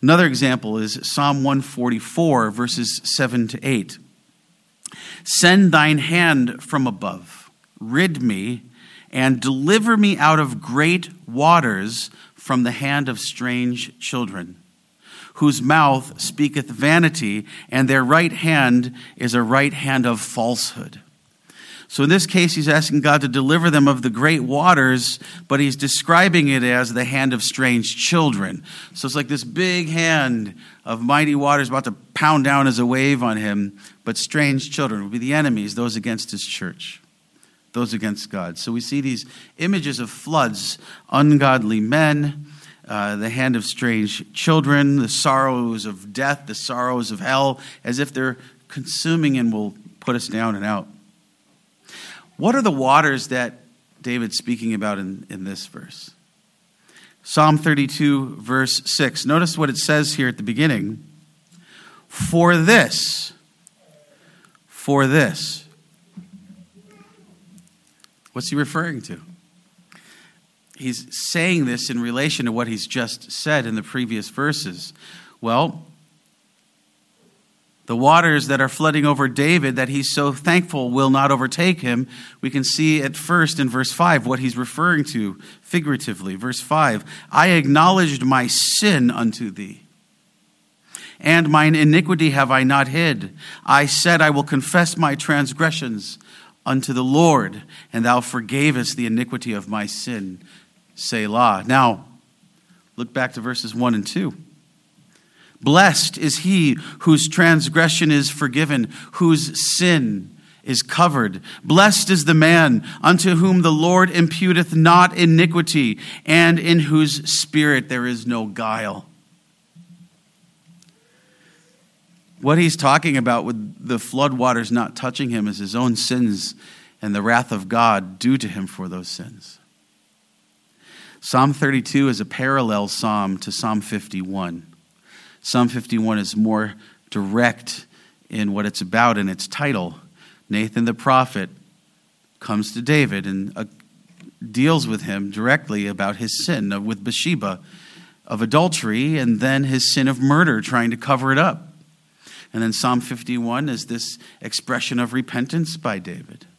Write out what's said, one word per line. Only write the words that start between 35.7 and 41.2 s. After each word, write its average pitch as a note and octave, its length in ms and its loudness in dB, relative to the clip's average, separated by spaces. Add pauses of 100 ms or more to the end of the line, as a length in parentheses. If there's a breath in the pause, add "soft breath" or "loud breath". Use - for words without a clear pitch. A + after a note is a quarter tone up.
those A#2 200 -4
against A2 340 -6
his G2+ 140 -8
church, - 560 -12 (720 soft breath)
those A#2 220 -4
against G#2 340 -6
God. F2 300 -10
So - 120 -8
we A#2 120 -4
see C#3+ 180 -4
these C3 240 -6 (320 loud breath)
images D#3 420 -4
of A#2 120 -8
floods, B2+ 640 -2 (340 loud breath)
ungodly C3 680 4